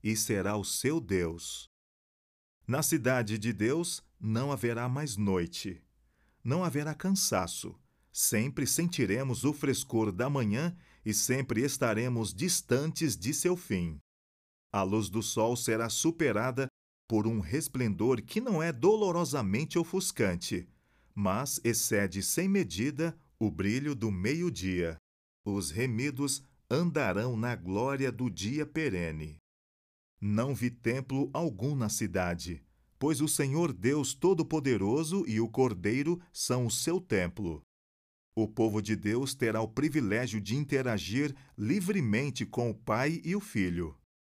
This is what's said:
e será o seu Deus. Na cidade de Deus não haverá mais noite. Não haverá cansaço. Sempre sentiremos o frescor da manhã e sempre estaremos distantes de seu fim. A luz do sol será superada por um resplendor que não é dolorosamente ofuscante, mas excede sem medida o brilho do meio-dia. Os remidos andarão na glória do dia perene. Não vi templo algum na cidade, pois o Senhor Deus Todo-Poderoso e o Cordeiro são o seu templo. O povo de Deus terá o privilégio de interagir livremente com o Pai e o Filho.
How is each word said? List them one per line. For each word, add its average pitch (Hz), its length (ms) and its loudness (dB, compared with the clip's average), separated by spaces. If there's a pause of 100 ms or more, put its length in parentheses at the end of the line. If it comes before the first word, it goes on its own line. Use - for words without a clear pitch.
e 110 140 0
será 104 400 0
o 101 80 -2
seu 147 340 0
Deus. 87 720 -2 (960)
Na 139 160 0
cidade 123 540 2
de 113 160 -2
Deus 127 500 0 (160)
não 113 320 -2
haverá 120 380 -2
mais 127 300 -4
noite. 92 640 -2 (580)
Não 160 220 0
haverá 147 300 -2
cansaço. 113 840 -2 (320)
Sempre 127 560 0
sentiremos 131 800 0
o 147 80 2
frescor 117 580 0
da 117 200 0
manhã 139 440 2 (300)
e 107 80 0
sempre 123 500 2
estaremos 117 720 0
distantes 147 840 0
de 127 200 -2
seu 180 200 0
fim. 87 440 -2 (760)
A 101 100 2
luz 98 280 0
do 107 120 -2
sol 117 320 2
será 117 360 0
superada 131 800 0 (420)
por 110 160 4
um 113 140 0
resplendor 113 840 0
que - 160 -6
não 220 240 0
é 170 80 0
dolorosamente 156 1080 2
ofuscante, 104 880 -2 (460)
mas 101 500 0
excede 101 580 2
sem 165 240 0
medida 151 720 0 (220)
o 107 100 2
brilho 110 440 0
do 110 160 -2
meio-dia. 92 880 -2 (440)
Os 98 280 -2
remidos 131 720 -2 (280)
andarão 127 640 0
na 117 220 -2
glória 120 560 0
do 123 160 -2
dia 110 380 -2
perene. 82 720 -4 (840)
Não 113 340 0
vi 123 160 0
templo 135 600 -2
algum 143 420 -2
na 120 140 0
cidade, 87 760 -2 (360)
pois 143 240 2
o 156 40 2
Senhor 151 460 2
Deus 131 400 0
Todo-Poderoso 156 1120 2
e 110 140 2
o 113 80 2
Cordeiro 127 720 0 (100)
são 123 360 -2
o 113 40 -2
seu 170 300 0
templo. 90 640 -2 (720)
O 110 100 4
povo 107 360 2
de 107 120 -2
Deus 113 400 0
terá 113 280 0
o 107 60 -2
privilégio 120 760 0
de 95 120 -4
interagir 131 800 0 (220)
livremente 143 880 0
com 120 240 -2
o 107 60 -4
Pai 135 500 0
e 170 100 0
o 202 60 -2
Filho. 87 560 -2 (400)